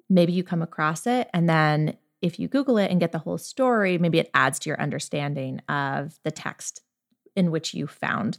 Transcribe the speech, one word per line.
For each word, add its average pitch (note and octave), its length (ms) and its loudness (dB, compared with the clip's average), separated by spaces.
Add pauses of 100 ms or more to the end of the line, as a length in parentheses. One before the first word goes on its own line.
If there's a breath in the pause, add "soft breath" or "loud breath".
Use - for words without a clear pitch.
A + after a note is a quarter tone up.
(100)
Maybe F3 220 4
you F3+ 120 -2
come E3+ 180 -4
across D#3+ 460 -4
it, B3 240 0
and E3+ 160 2
then D3+ 480 2 (240)
if F3 180 -4
you E3+ 100 -4
Google C4 300 2
it G3 120 2
and F3+ 100 2
get E3+ 120 2
the E3 60 -4
whole F3 200 -6
story, G#3+ 600 0
maybe E3 220 4
it - 140 0
adds C3+ 260 2
to D3+ 100 -6
your - 100 -4
understanding C#3+ 880 -4
of C#3+ 540 -4
the D3+ 80 -4
text - 520 -10 (520)
in F3+ 160 2
which D#3+ 240 -4
you D3 140 -6
found - 500 -4